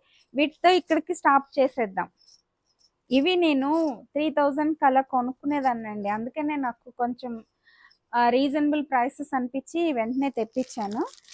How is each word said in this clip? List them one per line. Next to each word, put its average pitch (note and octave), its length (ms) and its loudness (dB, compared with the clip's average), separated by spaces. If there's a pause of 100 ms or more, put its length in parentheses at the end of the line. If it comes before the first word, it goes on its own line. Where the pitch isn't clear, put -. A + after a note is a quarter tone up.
(360)
వీటితో D4+ 340 0
ఇక్కడికి F4 440 0
స్టాప్ C#4 460 2
చేసేద్దాం. G3+ 500 -2 (1040)
ఇవి C#4+ 240 4
నేను C#4+ 340 2 (440)
త్రీ D4+ 160 0
థౌజండ్ D4 480 0
కలా C4 240 4
కొనుక్కునేదాన్నండి, B3 1080 -4
అందుకనే C4 460 -4
నాకు B3+ 360 -6
కొంచెం, A#3+ 520 -6 (720)
ఆ, A#3+ 140 4
రీజనబుల్ D4 540 2
ప్రైసెస్ C4+ 520 -2
అనిపించి C4+ 580 -2
వెంటనే B3+ 360 -2
తెప్పించాను. A#3 760 -4 (280)